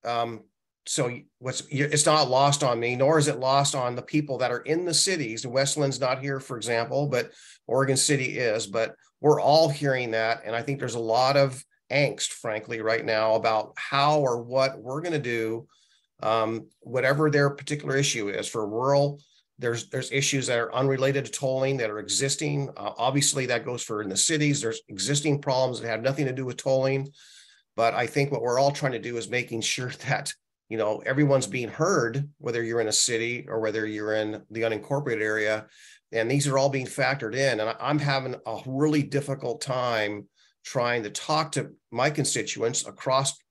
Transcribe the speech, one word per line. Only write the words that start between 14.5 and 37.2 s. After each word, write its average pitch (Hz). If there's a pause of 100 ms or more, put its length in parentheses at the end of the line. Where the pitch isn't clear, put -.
we're 131
gonna 165
do, 117 (540)
um, 110 (140)
whatever 131
their 143
particular 143
issue 120
is. 101
For 110
rural, 143 (360)
there's, 117
there's 127
issues 135
that 120
are -
unrelated 135
to -
tolling 135
that 113
are 107
existing. 139
Uh, 104
obviously, 135
that 117
goes 123
for 107
in 104
the 95
cities. 147
There's 110
existing 139
problems 127
that 113
have 113
nothing 135
to 127
do 131
with 120
tolling. 135 (640)
But 113
I 117
think 143
what 120
we're 120
all 139
trying 143
to 113
do 117
is 104
making 117
sure 127
<laughs> -
that, 127 (360)
you 110
know, 107
everyone's 135
being 120
heard, 143
whether 120
you're 117
in 107
a 107
city 117
or 110
whether 110
you're 107
in 107
the 110
unincorporated 113
area. 107 (460)
And 113
these 143
are 139
all 139
being 127
factored 127